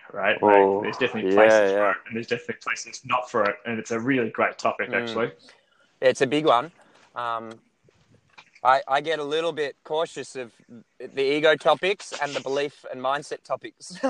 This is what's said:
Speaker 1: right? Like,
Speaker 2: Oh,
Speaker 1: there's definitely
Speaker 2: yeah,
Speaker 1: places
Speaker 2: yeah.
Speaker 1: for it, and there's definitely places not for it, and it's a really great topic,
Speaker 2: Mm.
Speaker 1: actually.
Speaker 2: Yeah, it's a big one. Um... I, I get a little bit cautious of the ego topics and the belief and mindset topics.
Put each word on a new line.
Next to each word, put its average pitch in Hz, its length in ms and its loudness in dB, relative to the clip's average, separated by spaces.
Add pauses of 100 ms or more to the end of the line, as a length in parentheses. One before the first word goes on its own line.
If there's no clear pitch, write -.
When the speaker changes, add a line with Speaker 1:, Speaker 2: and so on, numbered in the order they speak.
(120)
Speaker 1:
right? 101 300 -2
Like, 104 140 6
Speaker 2:
Oh, 98 260 6
Speaker 1:
there's 104 160 -6
definitely 110 320 -2
Speaker 2:
yeah, 98 60 2
Speaker 1:
places 107 360 6
Speaker 2:
yeah. 98 60 2
Speaker 1:
for 101 140 2
it, 95 60 -2 (100)
and 113 80 -12
there's 113 120 -6
definitely 117 360 -6
places - 420 -10
not 123 240 -4
for 113 140 0
it, 101 120 0 (120)
and 117 100 -4
it's 110 140 -8
a 113 80 -2
really 120 320 0
great 104 260 -2
topic, 110 320 -2
Speaker 2:
Mm. 117 140 -2
Speaker 1:
actually. 117 280 -4 (720)
Speaker 2:
Yeah, 131 80 6
it's 123 120 0
a 135 60 2
big 151 180 0
one. 135 260 4 (440)
Um... 113 360 -6 (1120)
I, 131 240 4
I 143 140 0
get 151 180 -4
a 147 40 -6
little 160 280 -2
bit 147 320 -6
cautious 156 520 -6
of 123 160 -10 (460)
the 131 240 -8
ego 151 340 4
topics 170 640 0
and 143 140 -4
the 131 60 -4
belief 139 520 -6
and 131 80 -12
mindset 143 440 -4
topics. - 560 -12 (100)